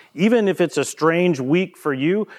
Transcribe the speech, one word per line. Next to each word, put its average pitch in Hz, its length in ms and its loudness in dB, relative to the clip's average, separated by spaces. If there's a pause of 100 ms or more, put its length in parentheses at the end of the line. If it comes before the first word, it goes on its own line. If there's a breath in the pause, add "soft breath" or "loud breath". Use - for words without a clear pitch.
(140 soft breath)
Even 214 340 2
if 180 140 0
it's 165 160 0
a 139 60 0
strange 165 560 0
week 170 380 -2
for 151 160 -4
you, 175 340 -2 (100)